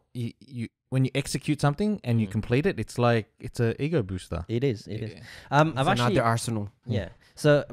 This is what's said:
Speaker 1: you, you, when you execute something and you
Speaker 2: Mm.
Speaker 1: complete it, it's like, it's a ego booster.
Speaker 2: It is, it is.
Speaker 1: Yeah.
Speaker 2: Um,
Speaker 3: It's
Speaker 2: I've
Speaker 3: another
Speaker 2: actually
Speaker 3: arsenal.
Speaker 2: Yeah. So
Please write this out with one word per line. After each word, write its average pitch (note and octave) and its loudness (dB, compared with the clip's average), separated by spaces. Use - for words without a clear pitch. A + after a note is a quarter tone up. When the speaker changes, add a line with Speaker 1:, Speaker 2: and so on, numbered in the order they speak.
Speaker 1:
you, A#2 -6
you, B2 -10
when C3 2
you - 0
execute C#3+ -2
something G3+ 0
and A#2 2
you G#2+ 2
Speaker 2:
Mm. F#2+ -8
Speaker 1:
complete A#2+ 2
it, D#3+ 0
it's - -8
like, A#2 4
it's - -12
a A#2 0
ego D3 0
booster. F#2 -6
Speaker 2:
It A#2+ -2
is, A#2+ -2
it G#2 -8
is. G#2 -8
Speaker 1:
Yeah. - -18
Speaker 2:
Um, D3+ 4
Speaker 3:
It's - -6
Speaker 2:
I've C3+ 2
Speaker 3:
another D3 2
Speaker 2:
actually C3+ 2
Speaker 3:
arsenal. A#2 0
Speaker 2:
Yeah. A2+ -2
So D3 4